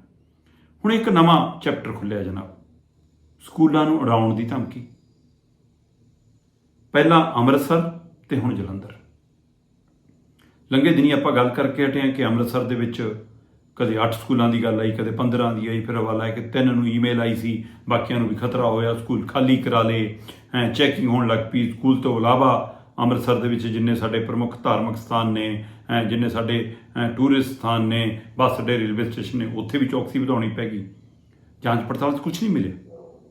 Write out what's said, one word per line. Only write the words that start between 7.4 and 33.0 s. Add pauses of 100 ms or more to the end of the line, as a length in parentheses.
ਤੇ
ਹੁਣ
ਜਲੰਧਰ। (1800)
ਲੰਘੇ
ਦਿਨੀਂ
ਆਪਾਂ
ਗੱਲ
ਕਰਕੇ
ਹਟੇ
ਹਾਂ
ਕਿ
ਅੰਮ੍ਰਿਤਸਰ
ਦੇ
ਵਿੱਚ (500)
ਕਦੇ
ਅੱਠ
ਸਕੂਲਾਂ
ਦੀ
ਗੱਲ
ਆਈ,
ਕਦੇ
ਪੰਦਰਾਂ
ਦੀ
ਆਈ,
ਫਿਰ
ਹਵਾਲਾ
ਹੈ
ਕਿ
ਤਿੰਨ
ਨੂੰ
ਈਮੇਲ
ਆਈ
ਸੀ, (240)
ਬਾਕੀਆਂ
ਨੂੰ
ਵੀ
ਖਤਰਾ
ਹੋਇਆ,
ਸਕੂਲ
ਖਾਲੀ
ਕਰਾ
ਲਏ, (360)
ਹੈਂ,
ਚੈਕਿੰਗ
ਹੋਣ
ਲੱਗ (140)
ਪਈ।
ਸਕੂਲ
ਤੋਂ
ਇਲਾਵਾ (180)
ਅੰਮ੍ਰਿਤਸਰ
ਦੇ
ਵਿੱਚ
ਜਿੰਨੇ
ਸਾਡੇ
ਪ੍ਰਮੁੱਖ
ਧਾਰਮਿਕ
ਸਥਾਨ
ਨੇ, (260)
ਹੈਂ,
ਜਿੰਨੇ
ਸਾਡੇ, (200)
ਹੈਂ,
ਟੂਰਿਸਟ
ਸਥਾਨ
ਨੇ, (180)
ਬੱਸ
ਅੱਡੇ,
ਰੇਲਵੇ
ਸਟੇਸ਼ਨ
ਨੇ,
ਉੱਥੇ
ਵੀ
ਚੌਕਸੀ
ਵਧਾਉਣੀ
ਪੈ
ਗਈ। (760)
ਜਾਂਚ
ਪੜਤਾਲ
'ਚ
ਕੁਛ
ਨਹੀਂ
ਮਿਲਿਆ। (580)